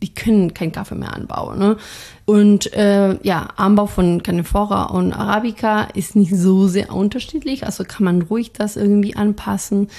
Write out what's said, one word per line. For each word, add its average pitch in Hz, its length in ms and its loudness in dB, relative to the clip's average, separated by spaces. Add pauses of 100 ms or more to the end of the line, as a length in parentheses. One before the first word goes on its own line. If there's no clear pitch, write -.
die - 120 -8
können 202 400 2
keinen 165 200 -6
Kaffee - 220 -10
mehr - 180 -8
anbauen, - 460 -8
ne? 208 180 4 (480)
Und, 208 480 4
äh, 202 520 2
ja, 175 300 -2
Anbau 208 300 2
von 175 360 0
Canephora 196 680 -2
und 180 260 -2
Arabica 214 680 -2 (100)
ist - 240 -4
nicht 196 180 4
so 190 320 4
sehr 185 260 -2
unterschiedlich, 254 720 -4
also 196 200 -6
kann - 180 -4
man 180 200 2
ruhig 226 280 -4
das 208 240 -4
irgendwie 208 400 2
anpassen. 202 720 -2 (120)